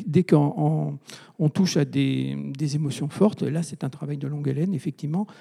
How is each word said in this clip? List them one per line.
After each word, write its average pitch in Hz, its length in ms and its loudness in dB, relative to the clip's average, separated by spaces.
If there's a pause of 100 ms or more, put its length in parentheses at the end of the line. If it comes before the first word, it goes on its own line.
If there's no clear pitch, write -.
dès 180 160 4
qu'on 147 340 4
on, 151 420 0 (420)
on 151 80 4
touche 180 280 2
à 147 80 4
des, 135 520 0 (200)
des 143 200 -2
émotions 147 320 -2
fortes, 202 340 2
là, 160 220 -2
c'est - 180 -10
un 143 60 -4
travail 143 300 -8
de 135 100 -6
longue 143 200 -4
haleine, 156 240 0
effectivement. 160 540 -4 (140)